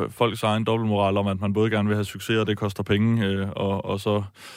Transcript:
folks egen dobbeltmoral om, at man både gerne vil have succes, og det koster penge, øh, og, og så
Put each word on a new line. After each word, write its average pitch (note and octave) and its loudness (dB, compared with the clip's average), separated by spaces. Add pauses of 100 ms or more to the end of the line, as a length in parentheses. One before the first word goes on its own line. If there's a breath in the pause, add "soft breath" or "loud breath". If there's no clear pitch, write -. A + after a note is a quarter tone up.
(100)
folks A2+ -2
egen G#2+ 2
dobbeltmoral G#2 2
om, G2+ 2
at F#2+ -2
man G2+ 0
både G#2+ 2
gerne G#2 2
vil G#2 2
have G#2 0
succes, G2 -4
og A2 2
det G#2 0
koster G2+ -4
penge, A2 2
øh, G2 -2
og, G2 -2
og G2 -4
så G#2 0 (340 loud breath)